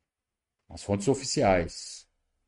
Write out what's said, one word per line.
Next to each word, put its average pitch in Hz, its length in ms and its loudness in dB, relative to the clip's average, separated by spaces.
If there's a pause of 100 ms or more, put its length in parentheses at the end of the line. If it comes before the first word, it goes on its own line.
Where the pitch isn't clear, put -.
(680)
As 78 160 -16
fontes 101 260 0
oficiais. 101 1000 0 (400)